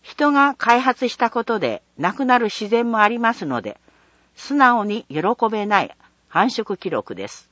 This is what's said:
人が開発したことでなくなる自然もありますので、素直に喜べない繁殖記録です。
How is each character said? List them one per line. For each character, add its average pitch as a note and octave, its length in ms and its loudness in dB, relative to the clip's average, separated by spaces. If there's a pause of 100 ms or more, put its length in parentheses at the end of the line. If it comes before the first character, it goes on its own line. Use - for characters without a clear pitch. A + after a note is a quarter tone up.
人 C#4+ 320 0
が C#4 220 4
開 A#3+ 260 2
発 B3+ 260 0
し - 80 -4
た A#3 140 0
こ A#3 160 -4
と A3+ 120 -2
で B2 260 -2 (140)
な E3+ 140 0
く C4+ 140 -4
な B3+ 120 4
る A#3+ 80 0
自 G#3 220 -6
然 A#3 240 0
も A3+ 80 0
あ G#3 80 6
り A#3 100 0
ま A#3 160 0
す G3+ 120 -8
の B2+ 160 -2
で、 G#2 180 -12 (560)
素 - 180 -8
直 B3 300 4
に G#3 260 -6
喜 D3+ 120 -4 (280)
べ G#3 160 -4
な G3+ 180 2
い - 120 -10 (320)
繁 G3 200 2
殖 A3 280 -4
記 F#3 140 -8
録 A#2+ 260 -4
で F#2+ 140 -10
す。 - 220 -20